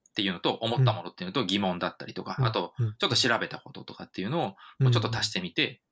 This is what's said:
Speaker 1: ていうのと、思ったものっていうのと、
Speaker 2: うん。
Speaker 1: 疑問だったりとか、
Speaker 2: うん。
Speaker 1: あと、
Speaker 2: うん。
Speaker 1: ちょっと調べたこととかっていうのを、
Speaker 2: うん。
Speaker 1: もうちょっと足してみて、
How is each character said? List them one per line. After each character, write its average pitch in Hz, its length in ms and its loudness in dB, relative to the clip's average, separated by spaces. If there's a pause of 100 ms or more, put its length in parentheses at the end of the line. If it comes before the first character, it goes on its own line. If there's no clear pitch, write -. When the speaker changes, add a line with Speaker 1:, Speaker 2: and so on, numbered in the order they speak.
(140)
Speaker 1:
て 110 60 0
い 98 80 2
う 90 60 0
の 90 60 -8
と、 139 120 2
思 117 240 -2
っ 131 80 6
た 104 80 6
も 85 120 -6
の 87 40 -10
っ - 60 -12
て 90 100 -10
い - 20 -4
う 95 40 -6
の - 20 -8
と、 135 80 0
Speaker 2:
う 107 40 0
ん。 - 20 -2
Speaker 1:
疑 98 120 2
問 92 200 2
だ 87 100 -2
っ - 100 -6
た - 60 -12
り - 80 -12
と - 100 -8
か、 - 160 -8
Speaker 2:
う 135 40 2
ん。 - 20 4
Speaker 1:
あ 113 80 2
と、 - 260 -2
Speaker 2:
う 123 60 2
ん。 107 140 -2
Speaker 1:
ち - 60 0
ょ - 20 2
っ - 40 -2
と 127 60 2
調 120 220 4
べ 90 100 -2
た - 120 -12
こ - 120 -18
と - 100 -14
と - 120 -16
か 92 100 -12
っ - 60 -16
て - 100 -8
い 95 60 -2
う - 20 -4
の 160 160 -2
を、 101 120 -6 (220)
Speaker 2:
う - 40 2
ん。 - 20 6
Speaker 1:
も 127 60 8
う - 20 6
ち 120 40 4
ょ - 40 2
っ - 20 2
と 117 140 -2
足 - 140 -2
し - 20 -6
て 98 80 -2
み 90 140 -6
て、 - 260 -2 (120)